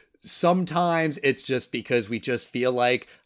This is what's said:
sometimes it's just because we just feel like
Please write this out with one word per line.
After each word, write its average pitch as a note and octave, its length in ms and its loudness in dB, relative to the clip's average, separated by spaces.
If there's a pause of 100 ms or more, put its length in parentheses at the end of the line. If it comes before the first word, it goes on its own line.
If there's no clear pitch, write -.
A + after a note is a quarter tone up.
(220)
sometimes E3+ 1000 0
it's C3+ 180 2
just B2+ 300 -4
because A#2 380 -2
we A2+ 100 -4
just B2 300 -4
feel B2 220 0
like B2 360 2 (180)